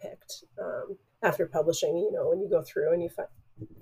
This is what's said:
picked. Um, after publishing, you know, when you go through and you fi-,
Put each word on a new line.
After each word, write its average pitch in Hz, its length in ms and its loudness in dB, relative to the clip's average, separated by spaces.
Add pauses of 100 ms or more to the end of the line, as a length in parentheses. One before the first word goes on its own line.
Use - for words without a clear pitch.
picked. - 420 -14 (180)
Um, 180 360 -6 (240)
after 185 240 2
publishing, 160 500 2
you 202 160 0
know, 151 160 0
when 180 120 4
you 202 100 -2
go 165 120 4
through 160 300 0
and 175 100 2
you 170 60 -4
fi-, - 160 -8 (580)